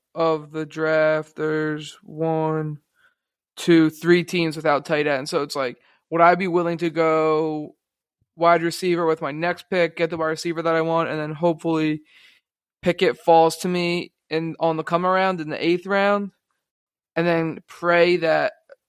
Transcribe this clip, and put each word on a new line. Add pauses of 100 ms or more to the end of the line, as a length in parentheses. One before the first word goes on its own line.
(140)
of
the
draft,
there's
one, (800)
two,
three
teams
without
tight
end.
So
it's
like, (320)
would
I
be
willing
to
go (580)
wide
receiver
with
my
next
pick,
get
the
wide
receiver
that
I
want,
and
then
hopefully (800)
Pickett
falls
to
me (180)
in,
on
the
come
around
in
the
eighth
round, (840)
and
then
pray
that (360)